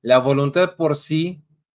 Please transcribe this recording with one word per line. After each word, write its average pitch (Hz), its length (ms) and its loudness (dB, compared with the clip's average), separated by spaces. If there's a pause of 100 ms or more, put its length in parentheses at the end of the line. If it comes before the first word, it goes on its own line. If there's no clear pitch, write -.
La 123 160 4
voluntad 139 580 0
por 151 200 -2
sí 160 460 -6 (320)